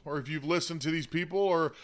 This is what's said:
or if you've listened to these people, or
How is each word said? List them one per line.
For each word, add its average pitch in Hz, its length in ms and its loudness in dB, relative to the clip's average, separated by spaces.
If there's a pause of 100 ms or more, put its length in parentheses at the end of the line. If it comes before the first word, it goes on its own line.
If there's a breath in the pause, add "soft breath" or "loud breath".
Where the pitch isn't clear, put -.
or 147 140 -4
if 127 100 -6
you've 151 160 -4
listened 170 360 0
to 147 100 -2
these 160 160 -2
people, 175 320 -2
or 170 340 4 (120)